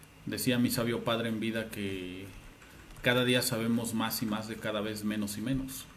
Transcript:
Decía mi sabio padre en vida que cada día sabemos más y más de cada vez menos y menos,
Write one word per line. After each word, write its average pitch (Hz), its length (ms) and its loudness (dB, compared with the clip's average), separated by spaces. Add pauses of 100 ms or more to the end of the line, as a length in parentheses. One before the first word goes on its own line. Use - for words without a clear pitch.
(260)
Decía 120 320 2
mi 120 120 6
sabio 117 340 0
padre 117 240 2
en 110 120 0
vida 110 300 0
que 95 560 -4 (760)
cada 123 220 4
día 123 180 6
sabemos 113 520 2
más 110 280 0
y 110 40 0
más 107 220 -2
de 110 80 -6
cada 107 240 -2
vez 104 240 -2
menos 104 320 0
y 104 60 -4
menos, 131 420 -2 (120)